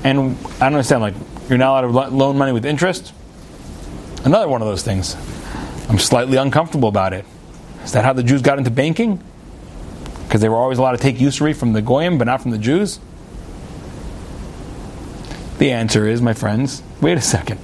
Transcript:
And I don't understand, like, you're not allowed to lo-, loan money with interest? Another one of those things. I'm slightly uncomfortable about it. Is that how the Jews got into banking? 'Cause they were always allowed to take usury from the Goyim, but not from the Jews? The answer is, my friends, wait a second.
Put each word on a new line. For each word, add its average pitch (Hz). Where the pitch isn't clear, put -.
And 135
I 135
don't 131
understand, 135
like, 104
you're 127
not 131
allowed 135
to 127
lo-, 131
loan 139
money 139
with 117
interest? 156
Another 180
one 127
of 107
those 98
things. 95
I'm 104
slightly 127
uncomfortable 139
about 95
it. 95
Is -
that 113
how 131
the 127
Jews 131
got 139
into 123
banking? 165
'Cause 104
they 110
were 113
always 127
allowed 127
to 123
take 123
usury 147
from 120
the 107
Goyim, 143
but 120
not 131
from 123
the 110
Jews? 151
The 147
answer 113
is, 113
my 120
friends, 110
wait 160
a 127
second. -